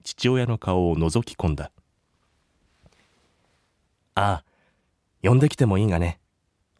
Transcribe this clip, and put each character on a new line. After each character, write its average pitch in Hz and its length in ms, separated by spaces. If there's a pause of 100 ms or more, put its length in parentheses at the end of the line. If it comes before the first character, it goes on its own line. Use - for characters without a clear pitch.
父 - 240
親 127 180
の 117 120
顔 92 320
を 80 80
覗 82 260
き - 120
込 82 160
ん 73 40
だ。 71 160 (2500)
「あ 98 280
あ、 - 20 (800)
呼 113 120
ん 131 40
で 147 80
き - 80
て 135 100
も 98 120
い 104 80
い - 20
が 90 100
ね。 85 220 (600)